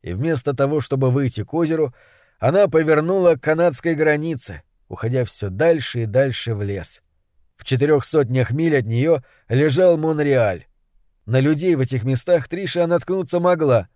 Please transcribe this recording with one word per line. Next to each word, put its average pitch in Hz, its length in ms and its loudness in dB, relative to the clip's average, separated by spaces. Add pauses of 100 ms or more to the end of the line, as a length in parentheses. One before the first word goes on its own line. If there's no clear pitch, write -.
И 87 120 -10
вместо 143 400 -2
того, 139 280 0
чтобы 131 300 0
выйти 127 320 -2
к - 100 -12
озеру, 156 400 0 (460)
она 196 280 2
повернула 160 680 2
к 135 60 -16
канадской 160 540 0
границе, 151 680 -2 (240)
уходя 123 380 -4
все - 240 -10
дальше 127 540 0
и - 20 -2
дальше 120 480 -2
в 104 80 -6
лес. 98 400 -8 (540)
В - 100 -20
четырех 139 400 2
сотнях 127 460 0
миль 151 260 0
от 113 80 0
нее 127 360 0 (280)
лежал 156 480 4
Монреаль. 143 680 0 (580)
На 123 140 2
людей 156 360 2
в 131 60 -2
этих 127 220 -4
местах 135 440 0
Триша 175 400 -2
наткнуться 175 520 -2
могла 156 560 2